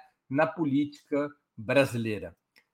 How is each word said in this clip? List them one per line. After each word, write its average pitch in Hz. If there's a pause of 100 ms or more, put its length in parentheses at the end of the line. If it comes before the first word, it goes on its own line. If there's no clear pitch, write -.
(300)
na 147
política 147 (280)
brasileira. 113 (400)